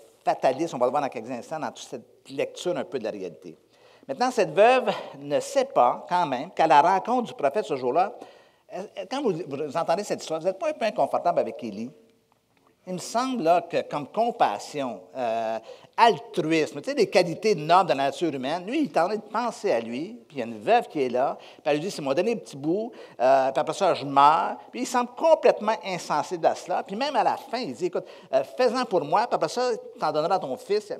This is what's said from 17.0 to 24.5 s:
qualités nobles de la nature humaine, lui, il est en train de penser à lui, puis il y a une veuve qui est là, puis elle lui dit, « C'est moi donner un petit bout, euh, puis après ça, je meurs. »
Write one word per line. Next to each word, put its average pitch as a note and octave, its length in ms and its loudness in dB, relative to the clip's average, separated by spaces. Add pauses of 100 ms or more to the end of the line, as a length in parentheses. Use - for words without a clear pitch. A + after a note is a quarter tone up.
qualités F3+ 480 2
nobles D#3+ 380 4
de C#3+ 40 4
la C3+ 100 0
nature C#3 280 -2
humaine, D3 320 -4
lui, C4 140 -4
il C#4+ 60 2
est F3+ 120 -2
en E3 80 4
train G#3 120 -2
de A3 40 -6
penser G#3+ 500 -4
à A#2 80 2
lui, C#3 480 -8
puis C#3+ 100 -16
il - 20 -8
y - 20 -2
a A2+ 60 -6
une A2+ 100 -10
veuve G3 300 2
qui D3 160 -2
est B2+ 60 0
là, C3+ 300 0
puis - 260 -20
elle D3+ 100 2
lui D3 60 -2
dit, « F#3 100 -6
C'est - 100 -10
moi C#3 140 0
donner G#3+ 160 0
un A3 60 -2
petit - 200 -14
bout, F3+ 340 -2 (280)
euh, C3+ 320 4
puis E3 80 0
après D3+ 160 -2
ça, F3 180 2
je C3 100 -4
meurs. » D3 540 6 (140)